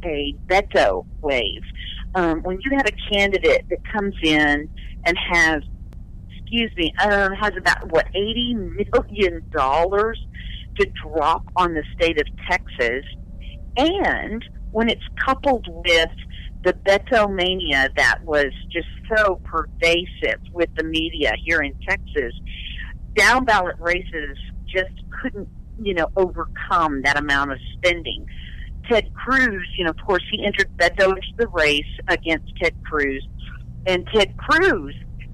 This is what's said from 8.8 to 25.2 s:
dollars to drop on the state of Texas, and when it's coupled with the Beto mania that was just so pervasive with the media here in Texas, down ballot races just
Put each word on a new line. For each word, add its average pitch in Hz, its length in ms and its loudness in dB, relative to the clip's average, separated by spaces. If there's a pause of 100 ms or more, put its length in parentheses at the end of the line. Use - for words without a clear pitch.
dollars 175 720 2 (560)
to 202 60 6 (180)
drop 156 420 2 (100)
on 175 180 4
the 156 100 0 (120)
state 165 260 4
of 143 60 0 (200)
Texas, 135 560 0 (720)
and 240 680 2 (240)
when 226 180 2
it's - 160 -2 (220)
coupled 262 420 2
with 165 440 2 (520)
the 180 100 6
Beto 202 600 4
mania 175 640 2
that 123 280 4
was 147 280 2 (200)
just 165 160 -4 (280)
so 202 300 4
pervasive 165 960 0 (100)
with 170 240 0
the 160 80 -2
media 160 480 -2 (140)
here 165 160 2
in 139 120 -2 (140)
Texas, 151 460 -2 (840)
down 233 300 4
ballot 190 340 2
races 165 580 -4 (280)
just 185 260 -2 (300)